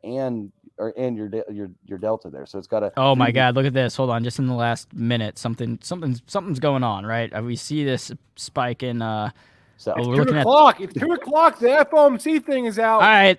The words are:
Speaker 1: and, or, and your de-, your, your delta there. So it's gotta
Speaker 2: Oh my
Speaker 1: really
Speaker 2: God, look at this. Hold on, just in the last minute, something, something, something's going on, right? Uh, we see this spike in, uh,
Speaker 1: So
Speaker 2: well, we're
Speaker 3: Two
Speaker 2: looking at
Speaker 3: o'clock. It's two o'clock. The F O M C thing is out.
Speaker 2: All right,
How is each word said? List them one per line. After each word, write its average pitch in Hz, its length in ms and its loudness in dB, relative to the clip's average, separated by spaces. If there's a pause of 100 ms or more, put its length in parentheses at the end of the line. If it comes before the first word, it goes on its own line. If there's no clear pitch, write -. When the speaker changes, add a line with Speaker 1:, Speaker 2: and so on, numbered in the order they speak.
Speaker 1:
and, 117 460 -6 (280)
or, 110 180 -6
and 123 200 -4
your 107 120 -8
de-, 104 240 -6
your, 101 180 -10 (140)
your 95 140 -12
delta 107 320 -4
there. 67 160 -16
So - 100 -16
it's 95 120 -14
gotta 104 280 -2
Speaker 2:
Oh 135 200 4
my 127 100 2
Speaker 1:
really 117 60 0
Speaker 2:
God, 127 240 2
look 135 100 0
at 131 80 -2
this. 127 220 -2
Hold 131 140 -2
on, 117 120 -2
just 120 160 -6
in 135 80 0
the 127 80 -2
last 117 400 -4
minute, 117 440 -4
something, 117 440 -6
something, 156 360 -6 (100)
something's 180 320 -6
going 139 240 0
on, 101 200 -4
right? 113 320 -4
Uh, 107 60 -6
we 120 140 -6
see 147 280 -6
this 127 280 -4 (240)
spike 123 460 -6
in, 120 200 -4
uh, 110 280 -4 (460)
Speaker 1:
So - 200 -8
Speaker 2:
well, 120 120 -4
we're 123 60 -2
Speaker 3:
Two 139 60 4
Speaker 2:
looking 151 160 2
at 147 40 0
Speaker 3:
o'clock. 269 400 6
It's 196 140 -10
two 330 180 -2
o'clock. 311 460 2
The 240 140 4
F 294 200 4
O 302 140 8
M 254 120 4
C 311 200 -2
thing 254 260 -2
is 214 140 -4
out. 220 240 4
Speaker 2:
All 202 60 8
right, 196 300 6